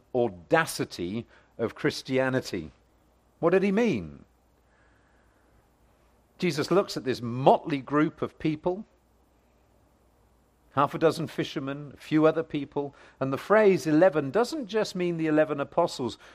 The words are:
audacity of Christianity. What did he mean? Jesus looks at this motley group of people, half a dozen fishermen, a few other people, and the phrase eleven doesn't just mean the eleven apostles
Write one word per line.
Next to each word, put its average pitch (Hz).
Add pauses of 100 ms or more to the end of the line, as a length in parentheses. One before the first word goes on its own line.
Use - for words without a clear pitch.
(160)
audacity 113 (320)
of 110
Christianity. 127 (680)
What 160
did 185
he 202
mean? 127 (2250)
Jesus 156
looks 190
at -
this 117
motley 127
group 147
of -
people, 180 (1900)
half 143
a 147
dozen 156
fishermen, 143
a -
few 156
other 156
people, 143 (240)
and 135
the 135
phrase 196
eleven 156
doesn't 240
just 214
mean 175
the 160
eleven 151
apostles 143 (180)